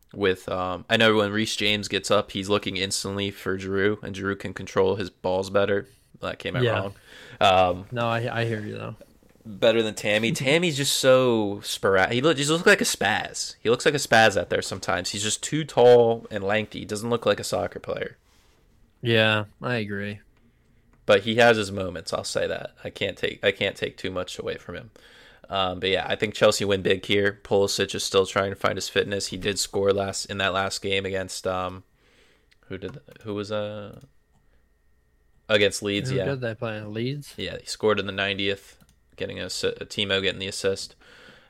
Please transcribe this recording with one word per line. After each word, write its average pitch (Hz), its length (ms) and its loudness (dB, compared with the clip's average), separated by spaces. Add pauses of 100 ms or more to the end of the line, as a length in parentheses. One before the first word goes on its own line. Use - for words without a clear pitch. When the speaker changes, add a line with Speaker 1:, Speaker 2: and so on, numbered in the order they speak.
(140)
Speaker 1:
with, 98 360 0
um, 92 400 -4
I 113 80 2
know 110 200 6
when 101 140 2
Reece 110 240 -2
James 104 320 -2
gets 95 220 -4
up, 104 220 2
he's 95 180 -6
looking 101 280 0
instantly 98 540 -4
for 95 260 -6
Giroud, 98 460 -2
and 95 120 -10
Giroud 98 240 -4
can 92 160 -10
control 95 400 0
his 92 160 -6
balls 95 400 -4
better. 101 360 0 (340)
That 87 180 -8
came 95 160 -6
out 123 80 2
Speaker 2:
Yeah. 107 160 2
Speaker 1:
wrong. 101 140 -8 (480)
Um, 92 500 6
Speaker 2:
No, 120 160 -2
I, 117 340 -2
I 117 40 0
hear 113 160 -4
you, 107 120 -10
though. 110 220 -10 (500)
Speaker 1:
better 113 380 2
than 107 100 -2
Tammy. 110 380 0
Speaker 2:
<laughs> - 20 -2
Speaker 1:
Tammy's 151 440 0
just 139 200 0
so 117 680 4
sporadic. 95 500 2
He 123 80 2
look, 151 160 4
just 143 120 -2
looks 165 160 0
like 202 160 6
a 233 40 0
spaz. - 760 -2
He 104 80 0
looks 123 160 2
like 151 80 4
a 147 40 -2
spaz 110 380 4
out 90 140 -2
there 95 140 -2
sometimes. 95 480 -4
He's 101 120 -6
just 107 200 -4
too 151 200 -4
tall 120 680 6
and 104 120 -6
lanky. 104 360 -2
He 95 60 -10
doesn't 107 240 -6
look 117 180 -2
like 104 120 2
a 110 40 -8
soccer 95 360 -4
player. - 380 -8 (840)
Speaker 2:
Yeah, 110 440 4 (160)
I 123 140 -4
agree. 104 460 -6 (840)
Speaker 1:
But 101 180 4
he 110 120 -2
has 117 220 8
his 101 120 -2
moments, 92 440 -6
I'll - 100 -4
say 90 240 -2
that. - 240 -6 (140)
I 90 40 -8
can't 95 280 -6
take, - 260 -6
I 104 80 4
can't 98 240 -4
take - 220 -8
too 95 120 -8
much 92 300 -8
away - 160 -6
from - 200 -14
him. 113 160 -14 (580)
Um, 92 320 -2
but 92 80 0
yeah, 90 180 0
I - 80 -2
think 107 180 -4
Chelsea 107 300 4
win 98 180 2
big 95 240 0
here. 101 380 2
Pulisic 98 500 2
is 104 120 -4
still 98 200 4
trying 98 260 0
to 98 40 -8
find 101 220 -2
his 95 100 -8
fitness. 98 400 -2
He - 80 -8
did 95 240 -4
score 98 320 0
last, 98 360 -2
in 101 100 -8
that 98 160 0
last 98 280 -2
game 98 240 -2
against, 95 400 -6
um, 92 380 -4 (840)
who 95 80 -10
did, 78 200 -12 (260)
who 107 100 -8
was, 104 180 -6
uh, 104 480 -8 (1500)
against 101 340 4
Leeds, 101 260 0
Speaker 2:
Who 131 80 -2
Speaker 1:
yeah. 95 80 0
Speaker 2:
did 131 160 -4
they 113 140 -6
play? 110 260 -8
Leeds? 117 560 -8
Speaker 1:
Yeah, 90 220 -8
he - 60 -18
scored 104 340 0
in 98 60 -4
the 101 80 -6
ninetieth, 98 640 -4 (400)
getting 98 220 -8
a 92 80 -8
assi-, - 340 -4
a - 40 -10
Timo 98 360 -2
getting 92 180 -2
the 95 80 -6
assist. - 480 -4 (540)